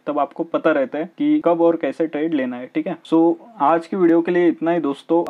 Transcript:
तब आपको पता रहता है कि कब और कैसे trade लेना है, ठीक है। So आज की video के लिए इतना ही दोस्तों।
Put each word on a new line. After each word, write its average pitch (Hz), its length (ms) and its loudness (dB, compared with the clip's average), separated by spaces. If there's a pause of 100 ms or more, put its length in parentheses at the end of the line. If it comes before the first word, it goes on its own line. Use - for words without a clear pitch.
तब 147 120 -4
आपको 143 260 -4
पता 160 280 -2
रहता 139 260 -2
है 156 60 -6 (140)
कि 151 260 2
कब 170 160 2
और 170 160 4
कैसे 160 300 -4
trade 156 280 -4
लेना 127 220 -4
है, 127 100 -14
ठीक 156 200 -6
है। 175 100 -6 (100)
So 165 280 4 (260)
आज 160 260 2
की 208 100 -6
video 170 260 4
के 180 100 -4
लिए 175 160 2
इतना 160 220 -2
ही 170 100 0
दोस्तों। 151 480 -2